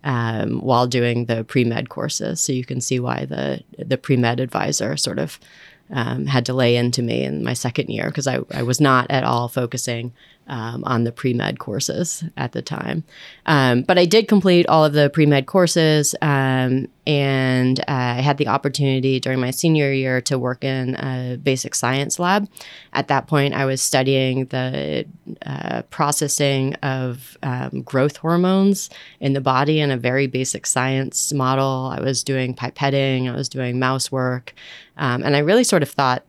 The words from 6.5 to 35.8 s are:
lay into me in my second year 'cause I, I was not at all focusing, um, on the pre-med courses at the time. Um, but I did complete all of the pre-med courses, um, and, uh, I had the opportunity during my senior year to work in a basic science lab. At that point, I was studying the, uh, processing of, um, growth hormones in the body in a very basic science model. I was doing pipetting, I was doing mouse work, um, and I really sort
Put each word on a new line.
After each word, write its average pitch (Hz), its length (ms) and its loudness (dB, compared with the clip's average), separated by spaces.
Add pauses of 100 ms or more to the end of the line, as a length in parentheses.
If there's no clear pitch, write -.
lay 123 240 4
into 120 240 0
me 120 220 0
in 135 200 -4
my 123 100 -2
second 123 360 -4
year - 220 -4
'cause 139 160 -4
I, 131 120 -2 (140)
I - 100 -6
was 123 160 -2
not 131 300 4
at 131 140 0
all 120 260 0
focusing, 120 640 -4 (360)
um, 117 360 -8
on 120 180 0
the 117 80 0
pre-med 123 480 -2
courses - 640 -4 (140)
at 127 160 -6
the - 80 -6
time. - 420 -6 (420)
Um, 131 360 4
but 180 160 2
I 175 80 6
did 208 220 4
complete 180 400 6
all 156 180 6
of 147 80 2
the 147 160 4
pre-med 147 360 4
courses, 160 760 2
um, 131 680 0 (180)
and, 131 760 2
uh, - 60 -4
I 123 340 -2
had 139 160 2
the - 100 0
opportunity 131 720 0
during 131 200 -2
my 127 120 -2
senior 151 400 2
year 131 300 0
to 131 180 -2
work 123 240 -4
in 131 320 -2
a 127 420 -6
basic 131 380 -2
science 131 440 -2
lab. 196 280 0 (460)
At 143 160 -2
that 139 180 0
point, 143 260 2
I 135 120 0
was 135 160 0
studying 131 640 2
the, 127 600 -4 (400)
uh, - 380 -6
processing 143 920 -2
of, 131 680 -6
um, 131 380 -6
growth 135 360 0
hormones 190 720 2 (300)
in 135 140 0
the 139 80 0
body 139 380 2
in 147 120 2
a 127 60 0
very 127 300 0
basic 127 380 -4
science 131 680 -2
model. 131 600 0
I - 80 -6
was 131 220 -2
doing 131 300 -2
pipetting, 135 760 0
I 120 60 -6
was 135 140 -4
doing 123 300 -4
mouse 131 320 0
work, 127 420 -4 (440)
um, 123 260 -2
and 143 120 2
I 147 40 4
really 196 260 4
sort 160 180 4